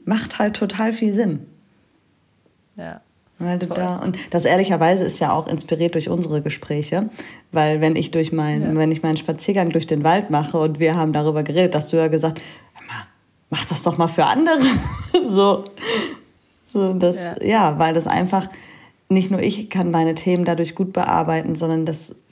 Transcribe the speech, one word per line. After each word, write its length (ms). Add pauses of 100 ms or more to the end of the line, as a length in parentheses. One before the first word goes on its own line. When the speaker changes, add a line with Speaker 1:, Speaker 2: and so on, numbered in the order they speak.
Speaker 1:
macht 340
halt 180
total 360
viel 200
Sinn. 340 (1300)
Speaker 2:
Ja. 240 (380)
Speaker 1:
Weil 200
du 80
Speaker 2:
Voll. 100
Speaker 1:
da, 200
und 200 (140)
das 140
ehrlicherweise 600
ist 140
ja 140
auch 160
inspiriert 460
durch 140
unsere 340
Gespräche, 680 (420)
weil 300
wenn 160
ich 160
durch 200
mein, 300
Speaker 2:
Ja. 140
Speaker 1:
wenn 160
ich 100
meinen 140
Spaziergang 540
durch 180
den 160
Wald 260
mache 280
und 200
wir 160
haben 180
darüber 300
geredet, 320
hast 180
du 40
ja 100
gesagt, 340 (340)
"Hör 120
mal, 200 (440)
mach 140
das 180
doch 160
mal 100
für 180
andere." 360
<laughs> 600
So. 400 (1080)
So, 220
das, 220
Speaker 2:
Ja. 260
Speaker 1:
ja, 360
weil 160
das 120
einfach, 420 (600)
nicht 220
nur 100
ich 300
kann 200
meine 240
Themen 300
dadurch 300
gut 180
bearbeiten, 600
sondern 320
das 280 (180)